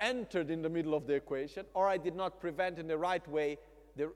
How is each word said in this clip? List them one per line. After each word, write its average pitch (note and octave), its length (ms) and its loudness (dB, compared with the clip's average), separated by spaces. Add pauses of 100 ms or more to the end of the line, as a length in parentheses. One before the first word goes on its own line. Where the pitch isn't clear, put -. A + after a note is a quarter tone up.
entered G#3 500 0
in E3 120 -2
the D#3+ 60 0
middle D#3+ 260 0
of D3 120 0
the C#3+ 80 2
equation, C#3+ 500 -2 (100)
or F#3+ 140 4
I F#3+ 80 4
did E3+ 200 -2
not F3+ 240 -4
prevent F3 400 -2
in D#3+ 80 -6
the D#3 100 0
right F3 300 0
way D3 300 0 (360)
the, D3+ 220 -2